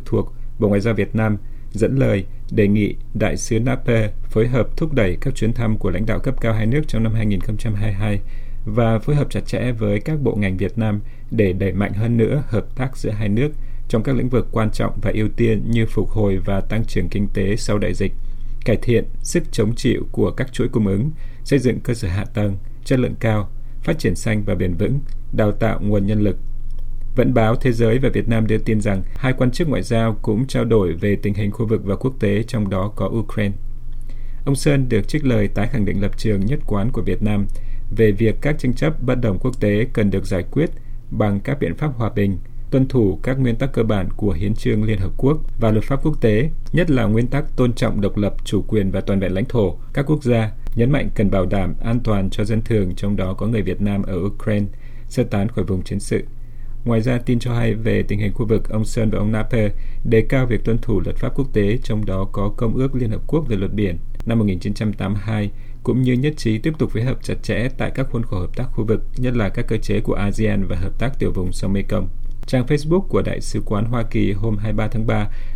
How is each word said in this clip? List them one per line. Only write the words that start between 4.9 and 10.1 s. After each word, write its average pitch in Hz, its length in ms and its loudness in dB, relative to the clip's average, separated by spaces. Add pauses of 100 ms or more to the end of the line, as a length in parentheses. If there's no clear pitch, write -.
đẩy 98 280 2
các 131 140 0
chuyến 113 180 0
thăm 113 240 0
của 92 120 0
lãnh 90 160 0
đạo 104 140 0
cấp 113 220 0
cao 113 120 2
hai 110 120 2
nước 135 220 2
trong 113 160 2
năm 110 100 0
hai 110 120 2
nghìn 98 160 2
không 107 160 0
trăm 110 160 0
hai 104 180 0
mươi - 20 0
hai 104 260 0 (460)
và 113 340 2
phối 147 160 0
hợp 143 140 0
chặt 98 160 -4
chẽ 123 260 -2
với 104 280 0
các 156 220 -2